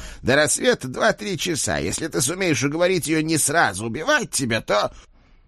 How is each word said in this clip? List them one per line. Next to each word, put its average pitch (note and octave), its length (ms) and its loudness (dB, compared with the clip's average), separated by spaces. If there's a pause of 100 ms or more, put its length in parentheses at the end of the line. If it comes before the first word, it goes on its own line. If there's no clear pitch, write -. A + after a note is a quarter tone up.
(220)
До B2 120 2
рассвета D3+ 540 2
два-три G#3 480 0
часа. C#3 400 -2
Если D2 320 -4
ты - 140 -2
сумеешь D#3 420 0
уговорить E3+ 420 2
ее D#3 160 2
не D#3+ 140 0
сразу B2 500 2
убивать G3+ 440 0
тебя, A#2 320 -2
то...» G3 300 0 (560)